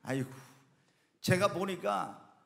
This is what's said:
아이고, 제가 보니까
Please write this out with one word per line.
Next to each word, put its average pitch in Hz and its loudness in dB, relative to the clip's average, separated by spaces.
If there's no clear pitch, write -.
아이고, 131 -4
제가 185 4
보니까 190 -2